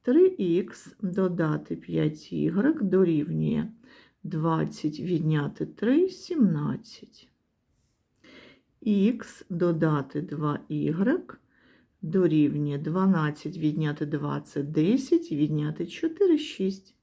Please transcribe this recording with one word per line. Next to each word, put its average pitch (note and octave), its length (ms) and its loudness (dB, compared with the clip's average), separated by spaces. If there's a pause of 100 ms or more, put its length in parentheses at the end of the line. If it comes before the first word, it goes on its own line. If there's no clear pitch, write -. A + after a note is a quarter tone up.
Три D#4 260 6
ікс G3+ 720 -2
додати F3 720 0
п'ять D#3+ 580 -2
ігрек G3 500 0
дорівнює E3 880 0 (520)
двадцять D#3 760 -2
відняти D#3 680 -2
три C#4+ 440 0
сімнадцять. - 1200 -2 (1500)
Ікс G#3+ 680 0
додати D#3+ 720 0
два D3 460 -4
ігрек E3 760 -2 (600)
дорівнює D3+ 760 2
дванадцять D#3+ 800 0
відняти D3+ 480 -2
два — D3 400 -4
це C#3+ 180 -6
десять, G3+ 680 0
відняти D3+ 560 -2
чотири — E4 500 0
шість. - 640 -6